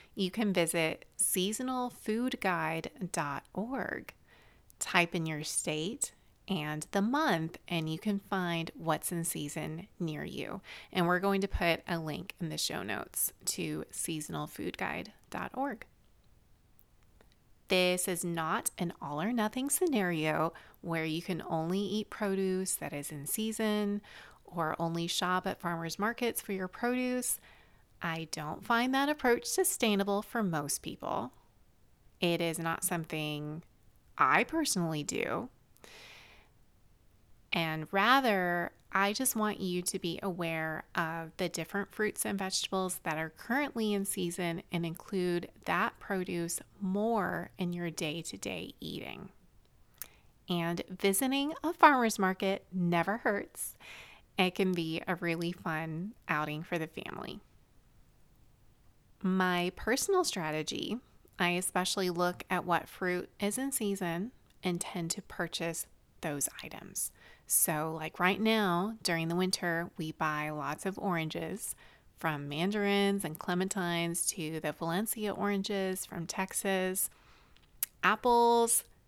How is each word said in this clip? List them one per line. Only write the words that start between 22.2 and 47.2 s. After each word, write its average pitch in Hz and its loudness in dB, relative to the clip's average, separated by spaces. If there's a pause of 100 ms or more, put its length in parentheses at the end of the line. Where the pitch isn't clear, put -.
that - -6
is 143 -6
in 147 -8
season 214 0 (420)
or 160 -2
only 170 0
shop 180 0
at - -2
farmers 165 -4
markets 226 0
for 208 -6
your 190 -2
produce. 247 -2 (640)
I 165 -4
don't 156 -6
find 240 2
that 277 4
approach 254 4
sustainable 202 2
for 233 -2
most 151 0
people. - -4 (880)
It 170 2
is 170 0
not 165 -4
something 151 -4 (560)
I 147 8
personally 180 0
do. - -2 (2000)
And 156 0
rather, 196 4 (180)
I 196 4
just 254 0
want 214 2
you 180 0
to 185 -2
be 170 -4
aware 165 -2 (140)
of 165 -2
the 180 0
different 196 -4
fruits 214 -2
and 202 -2
vegetables 190 -2
that 156 -2
are 160 -4
currently 226 0
in 196 0
season 175 -2
and 170 2
include 175 -2 (180)
that 180 0
produce 180 -2 (220)
more 190 0